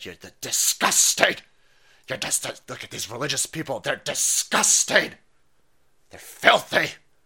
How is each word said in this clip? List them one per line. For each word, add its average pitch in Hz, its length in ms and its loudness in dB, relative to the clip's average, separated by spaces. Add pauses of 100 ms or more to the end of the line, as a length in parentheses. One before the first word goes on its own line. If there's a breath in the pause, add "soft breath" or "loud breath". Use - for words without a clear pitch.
you're 87 120 -12
the - 260 -18
disgusting. - 960 2 (720 soft breath)
You're 131 100 -6
just, - 260 -4 (240)
look 123 160 -12
at - 60 -16
these 131 200 -8
religious 131 360 -4
people, 139 340 -6
they're 143 240 -4
disgusting. - 1080 2 (960)
They're - 100 -20
filthy. - 720 2 (360)